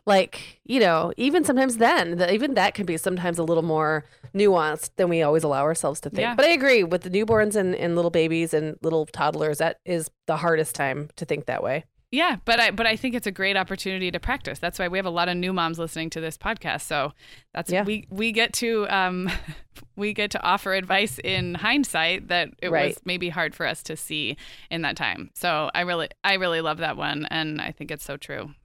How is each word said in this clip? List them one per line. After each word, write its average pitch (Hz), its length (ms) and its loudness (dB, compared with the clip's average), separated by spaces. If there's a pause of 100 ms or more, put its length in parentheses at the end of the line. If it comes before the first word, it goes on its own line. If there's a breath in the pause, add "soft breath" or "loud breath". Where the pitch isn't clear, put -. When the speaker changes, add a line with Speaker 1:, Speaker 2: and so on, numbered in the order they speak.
Speaker 1:
like, - 600 2
you 247 160 2
know, 170 340 4
even 294 300 2
sometimes 262 320 2
then, 220 400 4
the, 180 160 4
even 262 220 0
that 196 180 4
can 202 120 -4
be 170 120 -2
sometimes 175 420 -2
a 170 40 0
little 165 200 4
more 156 400 2 (320 loud breath)
nuanced 175 640 4
than 185 100 4
we 165 140 4
always 156 240 4
allow 139 180 2
ourselves 151 380 0
to 143 80 -8
think. - 120 -4
Speaker 2:
Yeah. 233 140 0
Speaker 1:
But 247 100 6
I 330 40 8
agree 262 340 6
with 175 200 0
the 185 60 -8
newborns 214 460 4
and, 185 200 2
and 170 200 0
little 170 160 2
babies 165 420 2
and 156 280 0
little 160 240 2
toddlers, 156 540 -2
that 160 260 0
is 170 260 -4 (160)
the 160 100 0
hardest 160 380 2
time 143 400 -2
to - 80 -10
think 151 220 -2
that - 180 -4
way. 135 220 -2 (260)
Speaker 2:
Yeah, 311 240 2 (100)
but 233 140 4
I, 220 100 4
but 220 160 -2
I 220 100 2
think 240 200 -4
it's 233 100 -4
a 202 60 -2
great 190 260 0
opportunity 190 540 -4
to 170 80 -6
practice. 240 400 -6
That's 170 180 -6
why 185 100 -2
we 180 120 -2
have 190 80 -4
a - 20 -2
lot 175 200 0
of 175 80 -2
new 180 140 -2
moms 165 280 -2
listening 160 320 -6
to 165 100 -6
this 160 160 -8
podcast. 190 440 -4
So 147 320 -4 (420 loud breath)
that's, 170 160 -6
Speaker 1:
Yeah. 185 140 2
Speaker 2:
we, 214 260 -4
we 214 200 -2
get 226 220 0
to, 226 360 0
um, 185 420 0 (320 loud breath)
<laughs> - 320 -20
we 208 180 -4
get 208 160 -2
to - 140 -6
offer 190 320 0
advice 190 480 0
in 185 320 -4
hindsight 185 720 0
that 175 220 0 (120)
it 180 80 -4
Speaker 1:
Right. 147 200 2
Speaker 2:
was - 140 -8
maybe 180 260 -4
hard 160 260 -4
for 165 100 -6
us - 180 -4
to 160 140 -10
see 151 400 -6 (320 loud breath)
in 165 140 -6
that 135 120 -4
time. 104 380 -6
So 156 400 -2
I - 80 0
really, 175 280 -4 (140)
I 196 120 2
really 175 260 0
love 160 160 -2
that 160 200 -4
one, 151 340 -4
and 156 280 -4
I - 120 -6
think 143 180 -12
it's 151 160 -10
so 139 100 -8
true. 143 380 -12 (120)